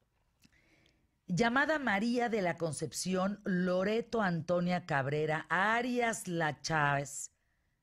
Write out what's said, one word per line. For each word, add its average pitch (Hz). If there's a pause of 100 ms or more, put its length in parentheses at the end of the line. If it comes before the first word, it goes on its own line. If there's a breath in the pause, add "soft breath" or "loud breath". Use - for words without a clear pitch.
(1300 soft breath)
Llamada 254
María 233
de 214
la 170
Concepción 185
Loreto 190
Antonia 175
Cabrera 151
Arias 226
La 165
Chávez 143 (520)